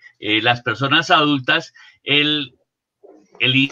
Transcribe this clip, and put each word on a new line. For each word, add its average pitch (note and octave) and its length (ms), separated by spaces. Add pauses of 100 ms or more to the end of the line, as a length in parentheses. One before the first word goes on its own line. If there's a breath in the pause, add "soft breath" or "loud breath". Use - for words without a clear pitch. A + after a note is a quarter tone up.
(200 soft breath)
eh, G#2+ 220
las A#2+ 200
personas C3+ 500
adultas, D3+ 640 (320 soft breath)
el, D3 500 (840)
el C3 320